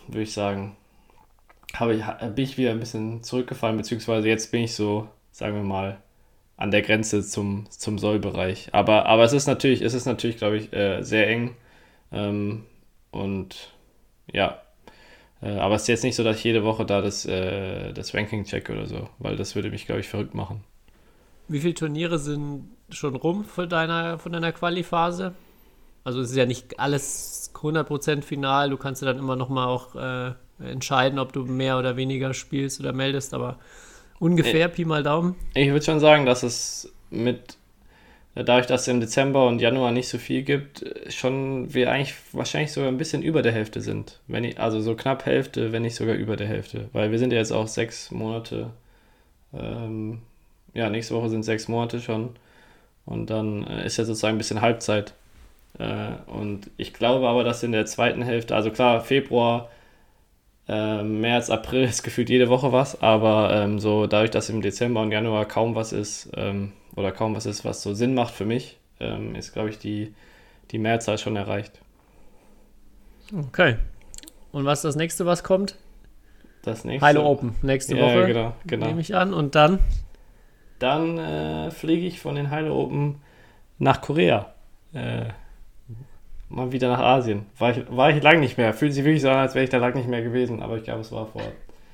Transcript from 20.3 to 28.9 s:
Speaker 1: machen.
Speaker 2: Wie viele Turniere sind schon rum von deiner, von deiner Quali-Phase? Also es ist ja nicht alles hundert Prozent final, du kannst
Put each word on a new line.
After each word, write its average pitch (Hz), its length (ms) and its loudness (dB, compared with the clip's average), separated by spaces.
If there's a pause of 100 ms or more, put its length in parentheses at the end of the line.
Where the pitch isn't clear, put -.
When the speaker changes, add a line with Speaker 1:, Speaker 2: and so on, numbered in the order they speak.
Speaker 1:
machen. 104 280 -8 (840)
Speaker 2:
Wie 147 140 -4
viele 170 140 0
Turniere 160 440 -4
sind 147 500 -6 (220)
schon 139 260 -6
rum 175 280 -2
von 180 240 -8
deiner, 165 500 -2
von 170 140 -10
deiner 165 200 -4
Quali-Phase? 175 800 -2 (720)
Also 127 160 -4
es 120 120 -4
ist 131 40 -2
ja 127 100 4
nicht - 340 -6
alles - 720 -4 (100)
hundert 151 260 0
Prozent 143 360 -2
final, 139 460 0
du 135 60 -2
kannst 135 260 -8